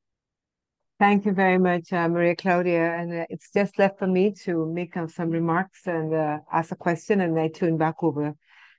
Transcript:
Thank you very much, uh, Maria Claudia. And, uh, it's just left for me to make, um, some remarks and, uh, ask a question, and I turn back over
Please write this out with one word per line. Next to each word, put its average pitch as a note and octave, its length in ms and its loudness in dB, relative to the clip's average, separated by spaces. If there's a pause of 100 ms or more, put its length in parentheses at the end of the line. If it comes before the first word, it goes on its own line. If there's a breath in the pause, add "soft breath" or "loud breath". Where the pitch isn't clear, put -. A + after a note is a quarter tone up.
(1000)
Thank G3+ 280 4
you G#3 60 2
very F#3 260 4
much, F3 340 2
uh, E3+ 160 0
Maria E3+ 280 2
Claudia. F3 600 0
And, E3+ 160 -6
uh, E3+ 160 -6
it's - 240 -14
just G3+ 240 0
left G3 220 2
for G3 80 -4
me F#3 260 2 (120)
to E3 280 -2
make, F3 240 -6
um, E3 120 -6
some E3 220 -6
remarks E3 560 -2
and, D#3+ 280 -2
uh, D3+ 240 -2 (120)
ask E3 200 -2
a F#3+ 60 -10
question, F3+ 440 -2
and E3 180 0
I D#3+ 100 0
turn E3 280 -2
back D#3 260 -2
over D3 320 -2 (440 soft breath)